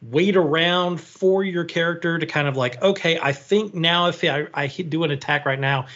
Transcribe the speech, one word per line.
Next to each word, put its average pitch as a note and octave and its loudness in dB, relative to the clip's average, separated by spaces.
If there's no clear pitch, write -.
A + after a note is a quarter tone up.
wait F3+ 2
around F3 2
for F#3+ 0
your F3 -2
character E3+ -2
to D#3 -2
kind D3 0
of, C3+ -2
like, - -2
"Okay, F3 2
I C#3+ 0
think G#3 -2
now F3 2
if E3+ -2
I, D3 0
I C#3+ -4
hit, D#3 -8
do D#3+ -2
an D3+ 0
attack C#3+ -2
right C3+ 0
now, C3+ 0